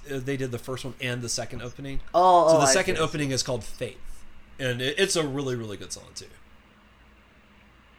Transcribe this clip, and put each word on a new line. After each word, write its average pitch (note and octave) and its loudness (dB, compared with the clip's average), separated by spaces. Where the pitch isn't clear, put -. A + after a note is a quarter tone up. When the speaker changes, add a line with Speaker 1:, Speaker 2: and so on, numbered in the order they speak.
Speaker 1:
Uh, C3+ -6
they C3+ -4
did B2+ -4
the A#2 -6
first - -8
one C3 -8
and B2+ -4
the A#2+ -6
second A#2 -6
opening. C3+ -8
Speaker 2:
Oh, F3 8
Speaker 1:
So D#3+ 10
Speaker 2:
oh, D3+ 6
Speaker 1:
the C#3 6
Speaker 2:
I C3+ 6
Speaker 1:
second F#3 2
Speaker 2:
see, D#3 -2
I - 4
see. D#3+ 2
Speaker 1:
opening D3 -2
is B2 0
called B2 -4
Faith, - -8
and B2 -2
it, C3+ -2
it's F#3+ 2
a D#3 0
really, C3+ -4
really G#2+ -8
good F2 -14
song F#2+ -14
too. F#2 -14